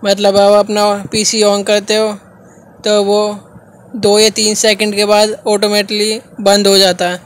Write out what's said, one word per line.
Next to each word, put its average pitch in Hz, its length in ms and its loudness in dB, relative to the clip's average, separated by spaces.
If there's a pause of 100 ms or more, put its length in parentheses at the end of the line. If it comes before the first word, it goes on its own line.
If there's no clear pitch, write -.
मतलब 202 340 0
आप 202 180 4
अपना 208 560 0
पीसी 220 320 -2
on 202 240 0
करते 208 300 0
हो 214 160 -2 (720)
तो 208 180 2
वो 208 360 -2 (580)
दो 208 220 2
या 220 120 4
तीन 214 260 -2
second 214 380 0
के 208 120 0
बाद 208 240 2 (160)
automatically 208 720 -2 (200)
बंद 202 260 2
हो 196 100 4
जाता 180 320 0
है 180 160 -8